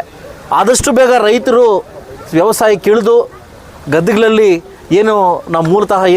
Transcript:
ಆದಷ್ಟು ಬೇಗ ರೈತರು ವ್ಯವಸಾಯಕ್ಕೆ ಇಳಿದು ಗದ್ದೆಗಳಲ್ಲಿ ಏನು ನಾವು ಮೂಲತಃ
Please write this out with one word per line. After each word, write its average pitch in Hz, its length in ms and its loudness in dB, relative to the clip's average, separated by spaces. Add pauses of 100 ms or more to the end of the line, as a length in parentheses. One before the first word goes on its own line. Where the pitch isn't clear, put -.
(600)
ಆದಷ್ಟು 233 380 0
ಬೇಗ 254 140 4 (160)
ರೈತರು 240 400 2 (680)
ವ್ಯವಸಾಯಕ್ಕೆ 208 560 0
ಇಳಿದು 233 240 2 (760)
ಗದ್ದೆಗಳಲ್ಲಿ 214 580 2 (480)
ಏನು 214 160 0 (380)
ನಾವು 165 200 0
ಮೂಲತಃ 202 300 0 (140)